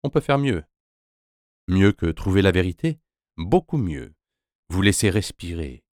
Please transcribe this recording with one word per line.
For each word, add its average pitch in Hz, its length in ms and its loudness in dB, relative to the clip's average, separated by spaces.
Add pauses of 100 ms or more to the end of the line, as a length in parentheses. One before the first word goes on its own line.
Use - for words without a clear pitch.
On 147 60 -4
peut 143 120 0
faire 139 180 0
mieux. 123 260 -2 (1040)
Mieux 95 240 4
que - 140 -4
trouver 95 340 0
la 95 120 4
vérité ? 92 480 -2 (360)
Beaucoup 101 400 0
mieux. 131 380 -6 (560)
Vous 90 100 -2
laisser 101 300 2
respirer. 85 760 -8 (140)